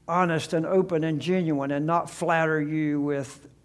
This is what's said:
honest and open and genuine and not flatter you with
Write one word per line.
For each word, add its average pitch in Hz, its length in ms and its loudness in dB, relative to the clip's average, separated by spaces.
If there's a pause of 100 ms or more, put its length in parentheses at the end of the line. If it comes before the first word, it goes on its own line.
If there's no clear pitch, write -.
honest 170 460 0
and 165 120 0
open 180 380 2
and 160 180 -2
genuine 151 520 0
and 143 120 -2
not 170 240 0
flatter 160 520 0
you 151 400 -2
with 143 480 -4 (160)